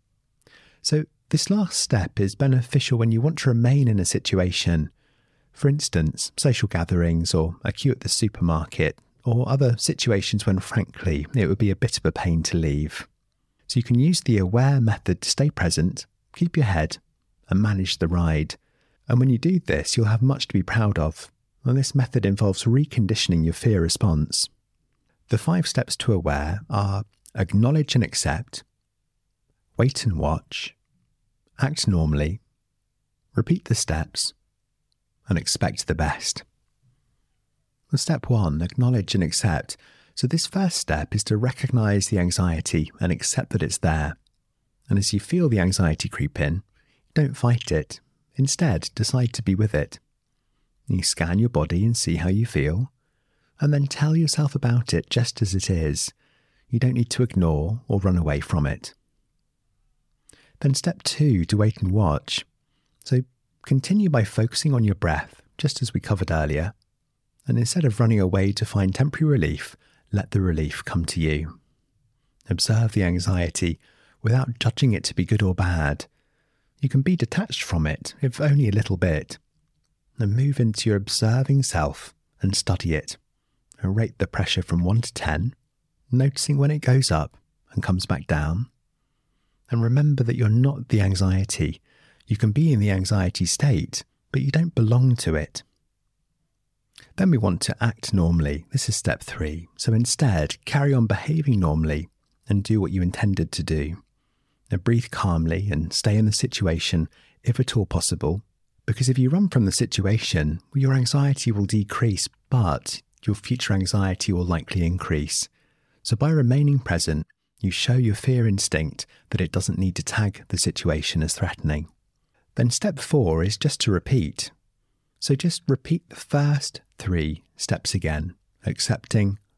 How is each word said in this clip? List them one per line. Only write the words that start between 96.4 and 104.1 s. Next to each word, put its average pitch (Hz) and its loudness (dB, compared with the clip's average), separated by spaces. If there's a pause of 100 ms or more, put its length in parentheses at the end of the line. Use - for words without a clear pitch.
Then 190 4
we 139 4
want 101 0
to - -4
act - -4
normally. 82 2
This - -2
is 110 -2
step - -2
three. 82 -8
So - -2
instead, 110 0
carry 143 0
on 117 4
behaving 135 0
normally 78 0 (400)
and 101 0
do 110 2
what 92 -2
you 95 0
intended 90 0
to - -4
do. 78 -4 (680)